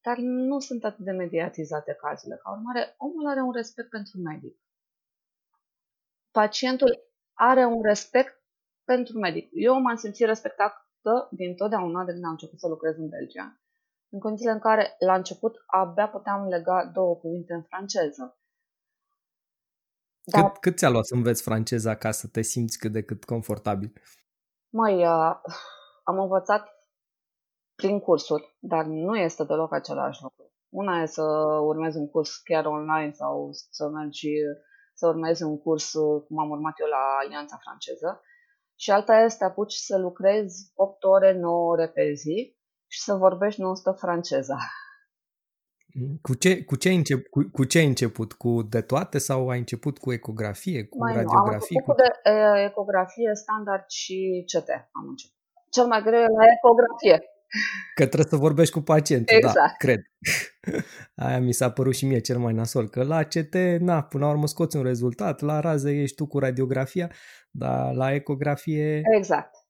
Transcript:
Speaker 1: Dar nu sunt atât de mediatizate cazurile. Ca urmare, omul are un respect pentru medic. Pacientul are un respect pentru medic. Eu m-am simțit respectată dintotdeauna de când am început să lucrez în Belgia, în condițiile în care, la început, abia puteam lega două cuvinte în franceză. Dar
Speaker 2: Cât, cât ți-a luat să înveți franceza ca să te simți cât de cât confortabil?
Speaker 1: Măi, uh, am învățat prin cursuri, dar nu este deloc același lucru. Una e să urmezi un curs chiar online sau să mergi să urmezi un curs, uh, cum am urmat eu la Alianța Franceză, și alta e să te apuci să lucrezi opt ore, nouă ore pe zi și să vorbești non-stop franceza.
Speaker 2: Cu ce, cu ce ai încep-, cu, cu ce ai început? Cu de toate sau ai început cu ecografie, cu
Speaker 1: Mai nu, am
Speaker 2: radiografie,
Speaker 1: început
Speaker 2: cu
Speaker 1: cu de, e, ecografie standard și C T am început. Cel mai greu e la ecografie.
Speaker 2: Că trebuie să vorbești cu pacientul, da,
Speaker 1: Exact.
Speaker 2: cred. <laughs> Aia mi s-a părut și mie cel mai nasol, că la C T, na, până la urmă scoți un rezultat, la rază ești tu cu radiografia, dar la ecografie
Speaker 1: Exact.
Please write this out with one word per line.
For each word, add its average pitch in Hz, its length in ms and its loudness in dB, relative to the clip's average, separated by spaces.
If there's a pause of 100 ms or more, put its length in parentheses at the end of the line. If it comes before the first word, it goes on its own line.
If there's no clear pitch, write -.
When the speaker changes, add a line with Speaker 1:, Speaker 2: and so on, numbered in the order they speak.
Speaker 1:
Dar 240 180 -4
nu 254 400 -2
sunt 254 260 -8
atât 208 200 -8
de 190 60 -6
mediatizate 165 800 -6 (100)
cazurile. - 400 -10
Ca - 80 -14
urmare, 233 460 -8
omul 302 300 -8
are 277 140 -2
un 254 120 -4
respect 233 380 -10
pentru 202 300 -12
medic. 151 360 -12 (1700)
Pacientul 254 720 0 (300)
are 254 320 4
un 233 180 -2
respect 214 600 0 (420)
pentru 247 340 -2
medic. 175 340 -4
Eu 262 280 2
m-am 240 160 0
simțit 220 300 -2
respectată 214 1040 -2
dintotdeauna 180 760 -4
de 180 80 -6
când 175 120 -10
am 170 60 -6
început 160 280 -14
să 175 100 -6
lucrez 160 280 -4
în 160 120 -10
Belgia, - 520 -14 (500)
în 202 80 -12
condițiile 214 340 -4
în 220 60 -2
care, 220 400 2
la 185 160 4
început, 190 420 -4 (100)
abia 190 420 0
puteam 202 400 -6
lega 175 460 -2
două 180 220 0
cuvinte 170 360 -10
în 170 100 -8
franceză. 190 760 -6 (1900)
Dar 196 260 4
Speaker 2:
Cât, - 100 -18
cât 180 160 0
ți-a - 120 2
luat 113 180 2
să - 80 -8
înveți 120 280 0
franceza 110 540 -2
ca 110 140 -4
să 110 180 -8
te 113 140 -4
simți 117 360 -4
cât 110 140 -4
de 110 100 -4
cât - 220 -10
confortabil? 104 680 -6 (760)
Speaker 1:
Măi, 220 260 0
uh, 165 420 4 (680)
am 185 140 -2
învățat 190 500 0 (1040)
prin 202 260 -2
cursuri, 156 580 0
dar 170 260 -4
nu 160 320 -4
este 165 280 -2
deloc 156 300 -4
același 139 480 -6
lucru. - 300 -20 (160)
Una 185 340 -4
e 160 40 -4
să 156 160 -6 (400)
urmezi 156 340 -2
un 147 140 -6
curs 151 260 -4
chiar 156 300 -2
online 151 460 -4
sau 143 360 -6 (220)
să 151 180 -8
mergi 151 400 -8 (680)
să - 120 -2
urmezi 165 360 0
un 151 200 -4
curs, 160 300 -2
uh, 151 340 0
cum 156 120 -8
am 151 120 -4
urmat 151 300 -6
eu 156 60 -4
la 135 380 0
Alianța 147 380 -12
Franceză, - 580 -10 (560)
și - 140 -6
alta 208 300 6
e 226 80 6
să 226 100 -4
te 202 60 -2
apuci 196 280 -4
să - 260 -4
lucrezi 190 760 -2
opt 196 300 -2
ore, 190 280 8
nouă 170 380 0
ore 165 180 0
pe 151 240 0
zi 156 440 -6 (300)
și - 160 -12
să 208 120 -2
vorbești 190 460 2
non-stop 185 380 -4
franceza. 165 580 -4 (1700)
Speaker 2:
Cu 135 120 -4
ce, 180 300 2
cu 139 120 -4
ce 180 120 0
ai 185 80 4
încep-, 143 340 0
cu, 143 220 0
cu 131 120 0
ce 131 140 2
ai 160 80 6
început? 120 460 -2
Cu 117 300 0
de 110 180 -2
toate 143 380 -2
sau 131 300 -2
ai 123 100 -2
început 123 400 -6
cu 127 140 -6
ecografie, 110 720 -6
cu - 120 -14
Speaker 1:
Mai 226 140 -2
nu, 220 60 0
am 202 60 0
Speaker 2:
radiografie, 208 540 2
Speaker 1:
început - 180 2
Speaker 2:
cu 262 60 8
Speaker 1:
cu 254 60 10 (160)
de, 208 60 8
e, 208 340 6
ecografie 202 720 -2
standard 202 540 -4
și 185 580 -4
C 170 180 -2
T - 60 -14
am - 380 -8
început. - 280 -16 (340)
Cel 247 160 4
mai 220 160 2
greu 226 180 4
e 233 60 6
la 220 180 6 (120)
ecografie. 233 760 6 (640)
Speaker 2:
Că 143 120 4
trebuie 147 220 2
să 160 80 2
vorbești 151 380 4
cu 160 60 0
pacientul, 151 600 4
da, 127 80 6
Speaker 1:
Exact. 143 300 4
Speaker 2:
cred. 123 220 2 (600)
<laughs> - 680 -8
Aia 127 140 0
mi 123 120 2
s-a 123 180 0
părut 127 240 0
și 135 120 -2
mie 131 140 2
cel 120 180 -2
mai 120 140 0
nasol, 113 360 -2
că 123 140 -4
la 156 220 0
C 151 80 -10 (180)
T, - 40 -18 (260)
na, 170 220 2
până 143 220 -4
la 147 60 2
urmă 147 160 0
scoți 160 300 -2
un 139 60 0
rezultat, 127 580 -2
la 151 200 -2
rază 147 300 0
ești 143 260 -2
tu 151 100 -4
cu 143 120 -4
radiografia, 135 720 -2 (400)
dar 131 440 -2
la 131 200 0
ecografie 147 840 -2 (160)
Speaker 1:
Exact. 175 380 -2 (160)